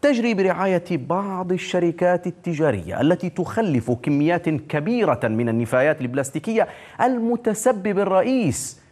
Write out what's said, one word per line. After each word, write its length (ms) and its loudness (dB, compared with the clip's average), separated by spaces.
تجري 320 2
برعاية 580 2
بعض 600 -4
الشركات 760 0
التجارية 760 -2
التي 280 2
تخلف 640 -2
كميات 580 0
كبيرة 760 0
من 260 0
النفايات 520 2
البلاستيكية 680 -2
المتسبب 1000 0
الرئيس 800 0